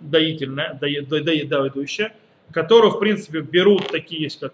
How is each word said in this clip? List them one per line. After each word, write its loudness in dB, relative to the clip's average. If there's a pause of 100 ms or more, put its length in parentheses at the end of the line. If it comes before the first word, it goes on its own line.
доительная, -2
дое-, -6
до-, -4
до-, -4
доидающая, -4 (380)
которую, 6
в -4
принципе, -2
берут 2
такие, -6
есть -8
как... -10